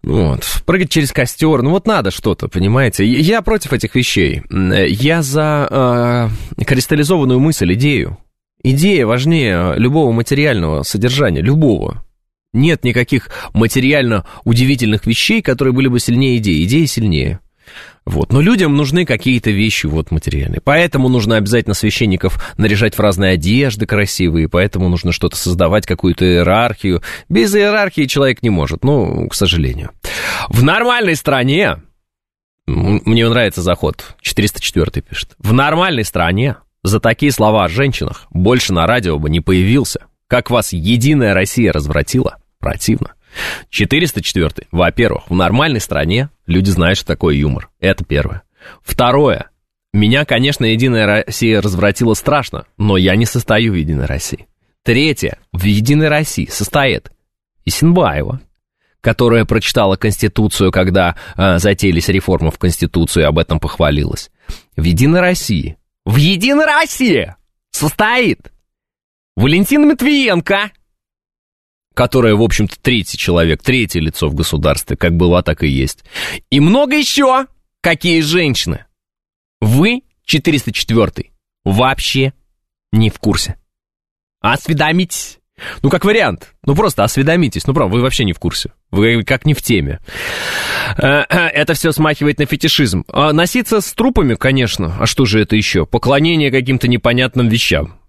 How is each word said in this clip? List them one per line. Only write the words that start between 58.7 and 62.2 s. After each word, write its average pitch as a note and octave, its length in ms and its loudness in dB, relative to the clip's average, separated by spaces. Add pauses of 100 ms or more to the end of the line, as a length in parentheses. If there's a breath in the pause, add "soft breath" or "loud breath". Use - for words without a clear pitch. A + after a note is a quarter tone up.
которая A#2 440 2
прочитала G#2+ 500 0
Конституцию, G#2 760 0
когда, F#2 440 2 (200 loud breath)
э, F#2 220 2
затеялись F#2+ 520 0
реформы F2+ 420 0